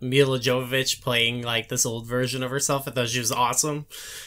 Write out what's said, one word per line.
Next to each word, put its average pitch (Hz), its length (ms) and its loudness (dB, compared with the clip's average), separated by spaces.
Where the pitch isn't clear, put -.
Mila 131 400 4
Jovovich 127 640 0
playing, 120 400 2
like, 117 260 -2
this 123 180 0
old 117 200 -6
version 127 360 -2
of 127 80 -4
herself. 139 380 0
I - 20 -4
thought 120 180 0
she 123 120 0
was 120 120 0
awesome. 131 540 0